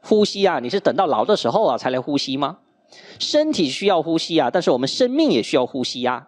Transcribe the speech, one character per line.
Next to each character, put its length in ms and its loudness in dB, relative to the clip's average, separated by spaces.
呼 220 2
吸 240 0
啊， 120 0
你 100 -6
是 100 -2
等 160 0
到 120 2
老 180 0
的 100 2
时 140 -2
候 180 0
啊 100 0
才 120 -4
来 100 -2
呼 180 -4
吸 200 -4
吗？ 220 -6
身 320 0
体 160 0
需 180 -4
要 160 2
呼 160 -2
吸 200 -2
啊， 120 2
但 140 0
是 80 2
我 60 2
们 100 -2
生 240 0
命 180 2
也 140 2
需 140 0
要 80 2
呼 180 -6
吸 220 -6
啊。 220 -4